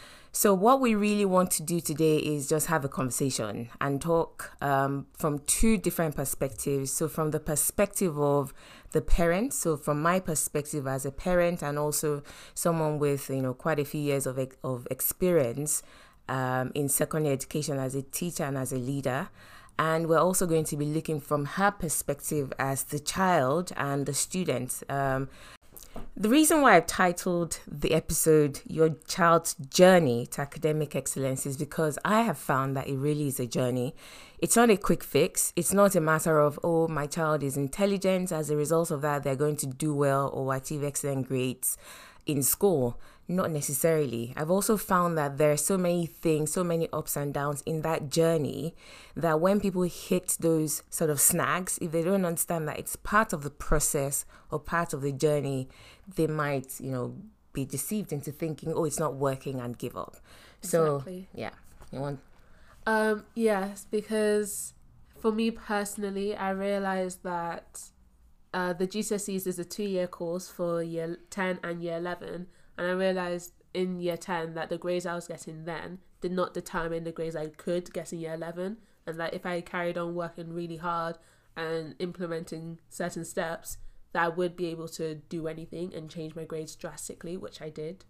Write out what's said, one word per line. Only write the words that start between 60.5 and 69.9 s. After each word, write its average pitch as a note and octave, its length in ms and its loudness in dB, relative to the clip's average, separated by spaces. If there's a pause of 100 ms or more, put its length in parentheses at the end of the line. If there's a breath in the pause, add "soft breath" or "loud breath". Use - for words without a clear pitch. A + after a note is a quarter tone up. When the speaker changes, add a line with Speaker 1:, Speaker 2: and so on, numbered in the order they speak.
Speaker 1:
So, D#3+ 380 2
Speaker 2:
Exactly. F3+ 360 -12
Speaker 1:
yeah. - 180 -8 (420)
You B2+ 80 -6
want C#3+ 180 -6 (640 soft breath)
Speaker 2:
Um, A3 380 0 (120)
yes, G3+ 540 0
because G#3 840 0 (440)
for A3 140 0
me A3+ 180 2
personally, G3+ 840 -4
I G3 140 -4
realized F#3+ 720 -2
that, E3+ 600 -8 (680)
uh, F3+ 200 0
the F3 120 -2
G G#3+ 160 -2
C G#3 140 -2
S G3+ 140 -4
Es F#3+ 180 -4
is F3 120 -2
a F3 40 -4
two-year F#3 440 -2